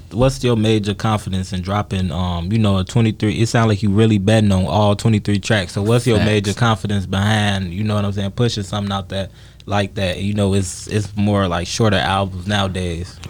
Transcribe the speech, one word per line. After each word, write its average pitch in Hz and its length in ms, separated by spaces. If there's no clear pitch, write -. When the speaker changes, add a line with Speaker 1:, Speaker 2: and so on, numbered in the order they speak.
Speaker 1:
what's 127 320
your 120 120
major 107 360
confidence 95 600
in 90 80
dropping, 98 500
um, 87 400
you 113 60
know, 101 200
a 90 60
twenty-three? 107 560
It 113 80
sounds 113 200
like 104 140
you 104 80
really 107 280
betting 107 340
on 92 140
all 104 280
twenty-three 104 440
tracks. 98 340
So 104 100
what's 117 240
your 113 120
Speaker 2:
Facts. 107 80
Speaker 1:
major 104 260
confidence 101 540
behind, 98 680
you 95 100
know 107 120
what 104 100
I'm 101 80
saying, 98 200
pushing 110 320
something 101 280
out 98 160
that, 95 220
like 101 300
that? 90 260
You 101 140
know, 101 180
it's, 95 360
it's 101 280
more 101 320
like 87 180
shorter 107 300
albums 92 500
nowadays. 92 720